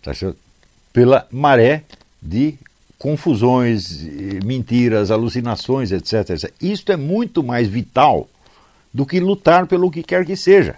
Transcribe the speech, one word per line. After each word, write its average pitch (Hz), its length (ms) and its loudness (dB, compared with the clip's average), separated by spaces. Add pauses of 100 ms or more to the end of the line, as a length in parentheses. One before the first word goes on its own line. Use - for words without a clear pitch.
tá 71 100 -10
certo? 95 240 -8 (560)
Pela 127 380 4
maré 139 540 2 (380)
de 131 360 -2 (400)
confusões, 120 1040 0 (400)
mentiras, 113 680 0
alucinações, 117 840 -2
et 92 140 -4
cetera, 95 320 -2
et - 20 -8
cetera. - 180 -12
Isto 196 320 -4
é 185 60 2
muito 170 460 -4
mais 120 260 -2
vital 120 580 0 (680)
do 135 100 -2
que 180 160 -2
lutar 185 460 2
pelo 180 240 0
que 160 120 -10
quer 180 220 -2
que 185 100 -6
seja. 185 440 4